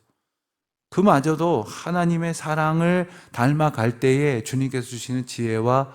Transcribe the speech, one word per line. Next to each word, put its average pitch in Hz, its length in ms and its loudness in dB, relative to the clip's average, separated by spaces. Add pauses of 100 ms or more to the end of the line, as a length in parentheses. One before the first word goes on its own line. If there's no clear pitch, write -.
(920)
그마저도 156 760 2
하나님의 170 680 -2
사랑을 165 760 0 (240)
닮아갈 135 680 0
때에 135 440 2
주님께서 127 420 -4
주시는 123 400 -8
지혜와 120 680 0